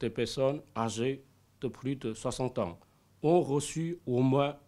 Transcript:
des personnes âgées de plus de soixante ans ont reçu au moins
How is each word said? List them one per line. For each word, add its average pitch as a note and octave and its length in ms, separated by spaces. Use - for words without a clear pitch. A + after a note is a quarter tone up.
des A#2+ 80
personnes C3+ 540
âgées A2+ 480
de C3 80
plus C3+ 280
de A2+ 180
soixante B2+ 440
ans F2 220
ont E3 200
reçu D3+ 640
au B2 160
moins C#3 340